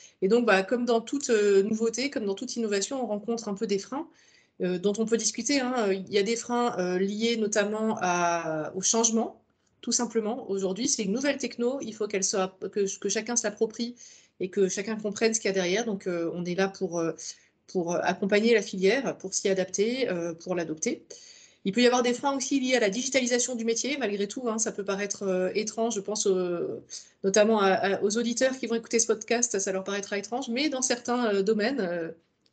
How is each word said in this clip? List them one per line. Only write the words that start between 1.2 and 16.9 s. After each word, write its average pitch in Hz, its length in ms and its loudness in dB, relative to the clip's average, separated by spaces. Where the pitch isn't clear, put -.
euh, 208 320 6
nouveauté, 226 480 0
comme 247 160 -4
dans 196 80 0
toute - 220 -8
innovation, 220 480 -2
on - 20 -2
rencontre 208 420 -4
un 202 60 -2
peu 196 140 -4
des 196 100 2
freins, 277 300 -8
euh, 180 160 0
dont 202 180 2
on 226 80 0
peut 220 120 2
discuter, 233 420 0
hein. 247 320 0
Il 190 200 -4
y 208 60 2
a 202 60 4
des 226 140 0
freins, 240 420 -2
euh, 180 180 0
liés 208 400 0
notamment 214 640 0
à, 170 720 0
au 190 80 -6
changement, 226 600 0
tout 240 100 -6
simplement. 226 580 -2
Aujourd'hui, 190 380 -2
c'est 226 160 0
une 190 100 0
nouvelle 269 240 2
techno, 240 440 -2
il 220 120 -8
faut 208 140 -4
qu'elle 196 160 -2
soit, 190 340 0
que, 196 260 0
que - 120 -4
chacun 220 260 -2
se - 80 0
l'approprie 220 500 -2
et 185 80 -2
que 190 180 4
chacun 208 300 -4
comprenne 214 360 0
ce 220 60 0
qu'il - 80 -2
y 196 40 2
a - 20 2
derrière. 190 320 2
Donc, 196 220 -4
euh, 170 260 0
on 175 100 -4
est 175 120 -4
là 190 120 2
pour, 175 320 -4